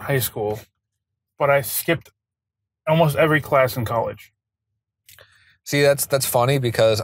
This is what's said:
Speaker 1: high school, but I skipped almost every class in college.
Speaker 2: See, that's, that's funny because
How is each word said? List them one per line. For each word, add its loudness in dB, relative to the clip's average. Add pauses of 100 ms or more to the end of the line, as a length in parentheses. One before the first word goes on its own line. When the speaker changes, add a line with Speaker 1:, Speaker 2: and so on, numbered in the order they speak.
Speaker 1:
high -2
school, -6 (800)
but 2
I 2
skipped -4 (760)
almost 2
every 2
class 0
in -4
college. -6 (1300)
Speaker 2:
See, -2
that's, 2
that's -2
funny 2
because 0